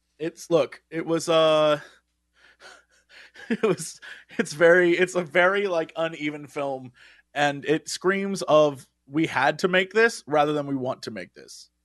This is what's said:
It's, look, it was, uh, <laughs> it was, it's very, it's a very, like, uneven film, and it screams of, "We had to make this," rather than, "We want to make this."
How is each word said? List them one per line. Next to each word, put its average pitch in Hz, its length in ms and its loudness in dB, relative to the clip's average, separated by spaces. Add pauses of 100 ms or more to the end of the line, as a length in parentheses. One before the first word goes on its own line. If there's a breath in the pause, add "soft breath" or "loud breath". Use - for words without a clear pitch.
(180)
It's, 165 320 -8
look, 156 400 0
it 160 160 -8
was, 160 220 -2
uh, 156 500 4 (840 soft breath)
<laughs> - 880 -20
it - 140 -4
was, - 380 -2 (380 loud breath)
it's 196 140 -4
very, 170 400 6
it's 180 220 0
a 180 80 -2
very, 180 440 0
like, 165 300 -4
uneven 151 500 -6
film, 135 460 -8 (420 soft breath)
and 143 300 -2
it 156 240 -2
screams 196 540 -4
of, 147 440 2 (200)
"We 156 200 -2
had 151 340 0
to 190 80 0
make 185 240 0
this," 226 340 0
rather 151 260 2
than, 147 140 -4
"We 139 100 -6
want 123 260 -6
to 127 80 -10
make 95 240 -14
this." - 360 -20 (140)